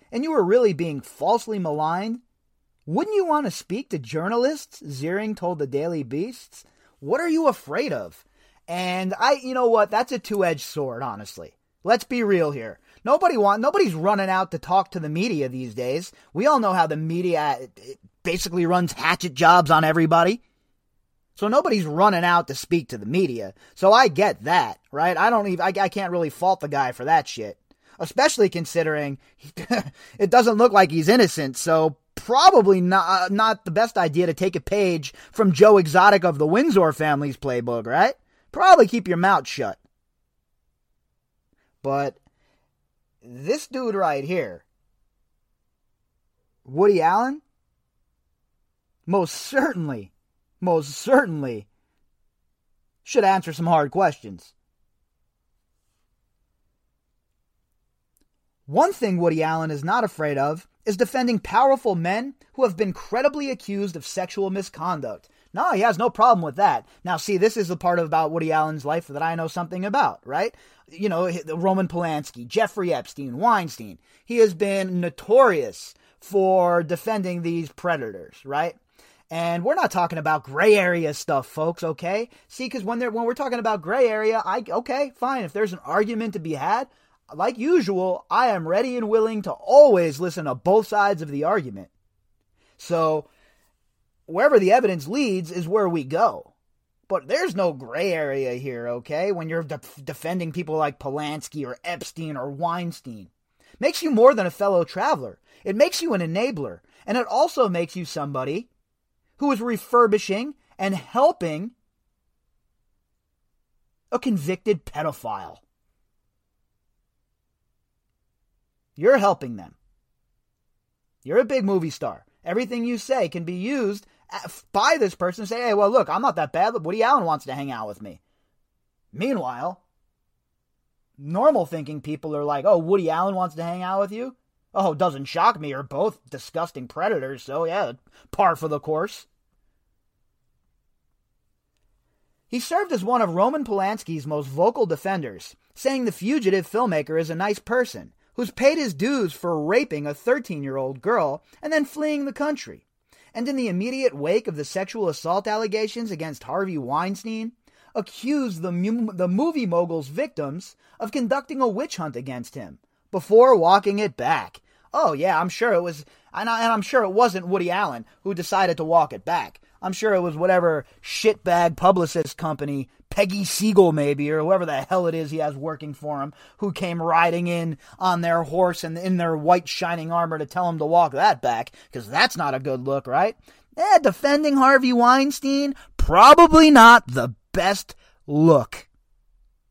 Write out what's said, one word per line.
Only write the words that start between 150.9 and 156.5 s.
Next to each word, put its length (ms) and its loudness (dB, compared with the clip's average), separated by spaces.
girl 420 -2
and 120 -6
then 100 0
fleeing 420 -4
the 60 -8
country. 540 -8
And 160 -6
in 60 -4
the 120 -4
immediate 460 -2
wake 340 -2
of 80 -6
the 80 -8
sexual 460 -6
assault 380 -4
allegations 640 -4
against 320 -10
Harvey 340 -6